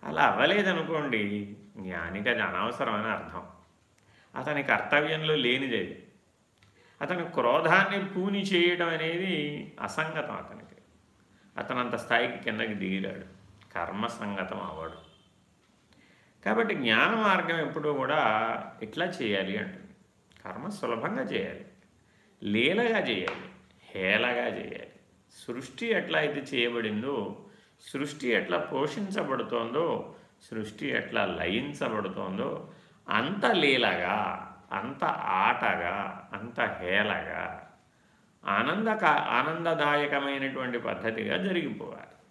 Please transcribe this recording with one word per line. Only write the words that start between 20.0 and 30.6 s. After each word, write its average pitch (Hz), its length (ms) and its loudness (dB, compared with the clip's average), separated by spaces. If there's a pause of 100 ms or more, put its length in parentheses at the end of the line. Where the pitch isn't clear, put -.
కర్మ - 240 -8
సులభంగా 147 540 -2
చేయాలి, 98 440 -4 (760)
లీలగా 185 560 2
చేయాలి, 107 520 -2 (320)
హేళగా 113 640 0
చేయాలి. - 400 -8 (600)
సృష్టి 127 400 -8
ఎట్లా 175 320 2
అయితే 147 220 0
చేయబడిందో, 117 1040 0 (480)
సృష్టి 139 360 -2
ఎట్లా 95 300 4
పోషించబడుతోందో, 139 1600 -2 (360)
సృష్టి 110 360 -6